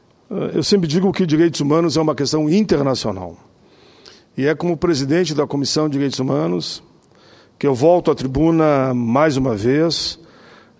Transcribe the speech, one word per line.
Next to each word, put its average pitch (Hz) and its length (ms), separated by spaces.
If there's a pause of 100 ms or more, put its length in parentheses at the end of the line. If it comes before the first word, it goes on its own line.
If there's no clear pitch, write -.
(320)
eh, 185 220
eu 160 100
sempre 190 240
digo 180 240
que 185 140
direitos 160 340
humanos 151 380
é 160 40
uma 156 140
questão 151 340
internacional. 131 840 (1000)
E 131 80
é 151 100
como 170 220
presidente 156 560
da 147 120
Comissão 143 440
de 143 40
Direitos 139 240
Humanos 151 640 (760)
que 139 100
eu 139 80
volto 165 340
à 143 60
tribuna 143 800
mais 123 420
uma 131 180
vez. 139 640 (600)